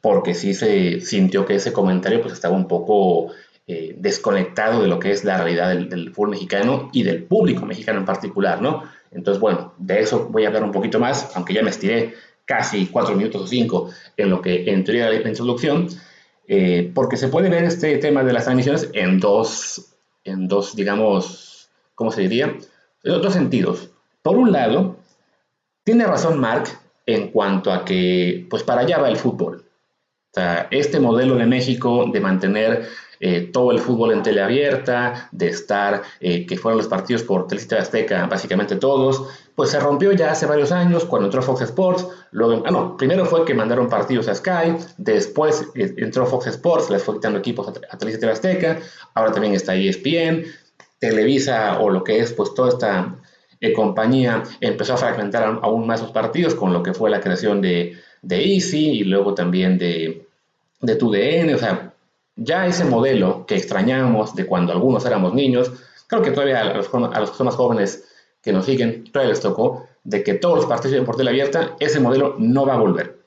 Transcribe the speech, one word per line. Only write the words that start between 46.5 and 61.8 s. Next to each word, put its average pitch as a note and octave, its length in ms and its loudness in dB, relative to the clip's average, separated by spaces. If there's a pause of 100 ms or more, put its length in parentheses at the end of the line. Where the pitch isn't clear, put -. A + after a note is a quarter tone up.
les G2 100 0
fue G#2+ 140 -4
quitando G#2 240 -2
equipos G#2 300 -6
a, - 20 -12 (180)
a - 80 -18
Televisa - 320 -4
Azteca, E3 480 0 (380)
ahora A2 160 2
también G#2 240 0
está F#2 180 -2
E F#2+ 160 2
S F#2 80 -2
P E3 260 -2
N, E3 200 0 (560)
Televisa A2 800 2
o G#2+ 100 4
lo F#2 140 0
que A2 160 2
es, A#2 140 -2
pues, - 200 -4
toda B2+ 160 2
esta, G2+ 460 0 (440)
eh, A2+ 140 0
compañía A2+ 720 2 (180)
empezó G#2+ 320 -2
a A#2+ 40 0
fragmentar A2+ 460 -2
aún, A2 200 -2
aún A2+ 240 0
más A2+ 140 -2
sus A2 100 -10
partidos D#3 420 0
con F#2+ 180 0
lo F2 120 0
que F#2 100 -2
fue A2 160 0
la G2+ 100 2
creación G2 420 0
de, F2 360 0 (240)
de G2+ 320 0
Easy D#3 380 2
y A2 140 0
luego G2 280 2
también F#2 460 2
de, E2 480 -4 (540)
de A#2 140 0
tu A#2+ 140 2
D B2+ 300 2
N, D#3 160 2
o - 20 0
sea, G2+ 360 -4 (440)